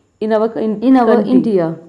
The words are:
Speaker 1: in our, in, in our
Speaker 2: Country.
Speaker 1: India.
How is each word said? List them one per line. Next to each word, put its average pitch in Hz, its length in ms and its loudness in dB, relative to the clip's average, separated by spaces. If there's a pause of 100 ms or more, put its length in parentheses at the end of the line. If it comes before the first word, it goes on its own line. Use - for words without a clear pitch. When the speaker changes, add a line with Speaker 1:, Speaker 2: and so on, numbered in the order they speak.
(200)
Speaker 1:
in 220 120 -4
our, 220 240 -2
in, 214 260 -4
in 262 140 4
our 233 200 2
Speaker 2:
Country. 214 160 -2
Speaker 1:
India. 190 440 0 (120)